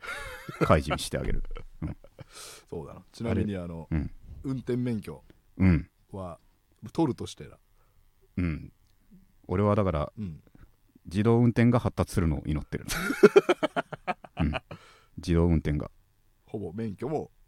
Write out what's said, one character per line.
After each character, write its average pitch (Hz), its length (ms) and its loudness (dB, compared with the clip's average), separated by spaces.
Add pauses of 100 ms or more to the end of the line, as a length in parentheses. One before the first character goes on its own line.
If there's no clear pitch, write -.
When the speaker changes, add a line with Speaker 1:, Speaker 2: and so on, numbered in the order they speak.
(260)
Speaker 1:
<laughs> - 400 -6
Speaker 2:
開 82 160 6
示 76 220 -4
し - 60 -8
て - 80 -4
あ 67 40 -4
げ - 100 -2
る。 - 120 0 (380)
う - 40 -4
ん。 - 120 -8 (720)
Speaker 1:
そ 82 140 -10
う 69 40 -14
だ - 80 -18
な。 - 160 -20
ち - 120 -12
な 113 120 -2
み 98 100 2
に 104 100 -4
あ 87 120 -8
の、 82 240 -12
Speaker 2:
あ - 20 0
れ。 80 60 2
う 69 40 0
ん。 - 80 -8 (320)
Speaker 1:
運 135 140 -6
転 123 200 -4
免 123 220 -2
許 80 240 -12 (340)
Speaker 2:
う 92 80 4
ん。 80 240 4 (220)
Speaker 1:
は 90 280 -12 (540)
取 165 140 0
る 113 80 -4
と 87 120 -10
し - 80 -16
て 143 100 -16
だ。 - 140 -20 (760)
Speaker 2:
う 92 40 -2
ん。 82 300 -4 (760)
俺 92 160 0
は 104 120 4
だ 104 80 2
か 92 80 2
ら、 76 260 -2
Speaker 1:
う - 40 -10
ん。 87 200 -8 (680)
Speaker 2:
自 95 160 0
動 117 140 6
運 120 80 6
転 117 200 4
が 120 140 6
発 - 180 -2
達 - 160 0
す - 80 2
る 85 60 4
の 76 100 2
を - 80 -8
祈 76 140 -2
っ 71 60 -8
て - 120 -8
る。 - 100 -14
Speaker 1:
<laughs> - 1500 2
Speaker 2:
う - 40 2
ん。 - 80 2 (680)
自 - 160 0
動 82 120 6
運 87 100 4
転 76 220 0
が。 57 120 -6 (560)
Speaker 1:
ほ - 140 -10
ぼ 92 140 -8
免 110 220 -8
許 - 140 -8
も 143 220 -6 (160)